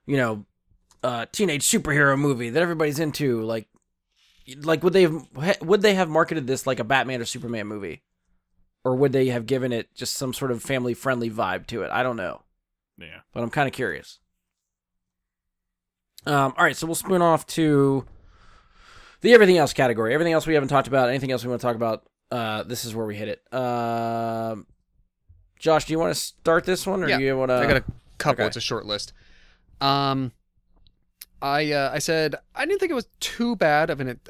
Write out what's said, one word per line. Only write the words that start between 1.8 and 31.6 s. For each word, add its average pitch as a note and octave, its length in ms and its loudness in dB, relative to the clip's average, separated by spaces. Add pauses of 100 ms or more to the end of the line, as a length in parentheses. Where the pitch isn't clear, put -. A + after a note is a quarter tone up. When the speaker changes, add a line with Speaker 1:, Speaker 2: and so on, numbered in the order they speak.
Speaker 1:
movie B2 320 0
that D3+ 120 2
everybody's D#3 380 0
into"? C3+ 420 -2
Like, A2+ 260 -6 (960)
like, D#3 200 0
would F3+ 120 4
they F#3+ 80 6
have, D#3+ 580 0
would F#3+ 220 2
they G3+ 120 6
have F#3 140 0
marketed D#3+ 380 0
this B2+ 200 -4
like C3 120 -2
a A#2 60 -4
Batman B2+ 360 0
or A2+ 60 -8
Superman A2+ 400 -8
movie? G2 360 -10 (840)
Or B2+ 120 2
would C#3 160 4
they C3 140 2
have A#2+ 180 -2
given B2+ 280 -2
it A2+ 220 -6
just - 200 -8
some B2+ 180 -6
sort C3 180 -4
of A#2 120 -6
family-friendly B2 680 -2
vibe F#2+ 360 -4
to A2 160 -6
it? D2+ 80 -6
I A#2+ 120 0
don't B2+ 140 -4
know. F2+ 280 -8 (520)
Speaker 2:
Yeah. E2+ 240 -20 (140)
Speaker 1:
But A#2+ 80 -6
I'm A#2 80 -4
kinda C#3 200 0
curious. F#2+ 500 -8 (2000)
Um, C#3 300 0
all F3 80 2
right, C#3+ 120 2
so E3 100 -8
we'll E3 80 -4
spoon F3+ 280 0
off E3 260 2
to C#3 560 2 (1160)
the A#3 100 6
everything G3+ 260 10
else C#3+ 140 2
category. A#2 420 2
Everything E3 180 2
else D#3 140 2
we D#3+ 80 2
haven't C#3 140 2
talked C3+ 200 2
about, B2+ 200 4
anything C3 240 -2
else A#2 120 -2
we B2 40 -6
wanna A#2+ 120 -2
talk A#2+ 160 0
about, A2+ 280 -2 (260)
uh, A2 340 -4
this A#2 200 -8
is A2 100 -10
where A2+ 120 -4
we G#2 100 -8
hit G#2+ 120 -8
it. - 260 -10
Um, A#2 1120 -4 (920)
Josh, D#3 280 2
do D3+ 60 -6
you D#3+ 60 0
wanna E3 160 0
start - 500 0
this F#3 220 -2
one, F#3+ 160 -2
or D#3 60 -2
Speaker 3:
Yeah, F#3+ 100 2
Speaker 1:
do C3+ 60 0
you C3+ 120 0
wanna C3 200 0
Speaker 3:
I C3+ 100 2
got C#3 120 4
a A#2+ 60 -6 (340)
couple. B2 240 0
Speaker 1:
Okay. G2+ 60 2
Speaker 3:
It's - 80 -10
a A#2 40 -8
short G#2+ 260 -6
list. G#2 260 -8 (680)
Um, C3+ 520 0 (1120)
I, D3 300 0